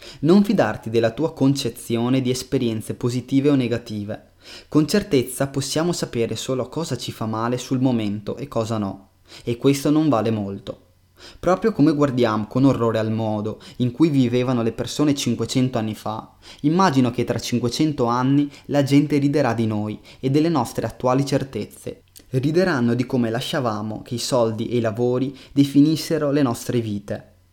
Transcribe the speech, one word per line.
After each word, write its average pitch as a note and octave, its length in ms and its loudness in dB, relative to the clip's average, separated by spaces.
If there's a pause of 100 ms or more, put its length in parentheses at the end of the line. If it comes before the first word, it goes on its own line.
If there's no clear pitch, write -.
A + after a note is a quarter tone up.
(200)
Non F#3+ 240 6
fidarti B2+ 460 0
della A2+ 200 2
tua - 220 -4
concezione B2+ 880 0
di B2 100 0
esperienze A#2 640 -4
positive C3 540 0
o C#3+ 80 4
negative. A2 800 -4 (340)
Con D3+ 180 2
certezza C#3 600 0
possiamo D3+ 440 -2
sapere A2+ 440 -4
solo B2+ 320 -4
cosa D3+ 280 -6
ci - 140 -10
fa A2+ 160 -8
male A2+ 320 -2
sul C3 220 -4
momento A2 560 -2
e C#3 100 -10
cosa A2+ 320 -4
no, G2 300 -6 (340)
e A#2+ 140 -4
questo C#3 340 2
non D#3 180 2
vale A2+ 220 2
molto. G2+ 480 -6 (600)
Proprio F#3 320 0
come D3 240 4
guardiamo A#2+ 540 2
con C3 160 2
orrore A#2 340 2
al A2 140 0
modo G#2+ 480 -4 (160)
in B2 160 0
cui E3 160 4
vivevano B2 520 2
le A2+ 120 0
persone C#3+ 420 -2
cinquecento B2 640 -2
anni A2 160 -4
fa, - 400 -10 (280)
immagino D3+ 500 4
che B2 100 -2
tra A2+ 160 -2
cinquecento B2 680 -2
anni C3+ 440 2 (160)
la C#3+ 160 2
gente C#3+ 360 2
riderà C#3 360 2
di A2+ 100 0
noi G#2+ 360 -4 (180)
e C3 120 -2
delle D3+ 180 4
nostre B2+ 360 -2
attuali B2+ 400 0
certezze. - 800 -6 (280)
Rideranno C#3 640 0
di B2 120 -2
come A#2+ 240 0
lasciavamo A2 720 -4
che A#2+ 140 -8
i - 20 -6
soldi A2+ 500 0
e B2 100 0
i - 20 2
lavori B2 580 -2 (140)
definissero C#3+ 800 2
le D3 100 2
nostre A#2+ 380 0
vite. G#2 540 -8 (180)